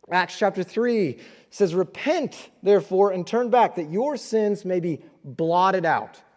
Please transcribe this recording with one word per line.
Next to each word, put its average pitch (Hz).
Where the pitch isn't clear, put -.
Acts 175
chapter 190
three 214
says, 175
"Repent, 269
therefore, 196
and 185
turn 233
back, 220
that 156
your 254
sins 214
may 180
be 165
blotted 170
out." 120